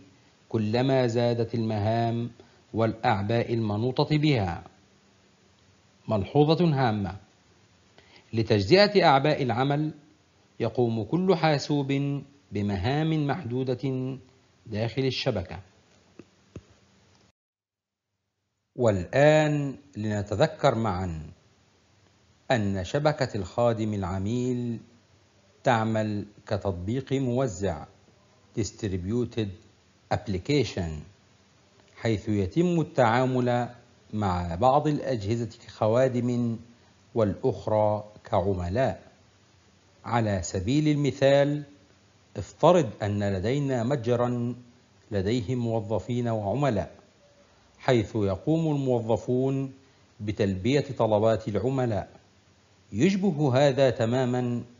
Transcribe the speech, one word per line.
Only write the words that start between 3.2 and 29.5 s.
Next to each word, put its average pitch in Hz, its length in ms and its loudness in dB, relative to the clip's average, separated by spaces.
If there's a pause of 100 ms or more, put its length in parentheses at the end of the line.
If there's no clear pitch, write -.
المنوطة 117 640 0
بها. 120 460 0 (1400)
ملحوظة 147 580 2
هامة: 107 520 0 (1160)
لتجزئة 165 720 4
أعباء 147 380 4
العمل 143 480 0 (680)
يقوم 113 440 0
كل 180 320 2
حاسوب 143 880 0 (300)
بمهام 139 760 0
محدودة 131 880 -4 (480)
داخل 113 400 -4
الشبكة. 104 540 -4 (3250)
والآن 139 1000 4 (200)
لنتذكر 107 800 0
معاً 90 560 -4 (1200)
أن 98 320 0
شبكة 147 540 -2
الخادم 110 560 -2
العميل 113 840 -4 (840)
تعمل 110 640 0 (200)
كتطبيق 101 680 -4
موزع، 120 720 -2 (720)
Distributed 107 880 -4 (640)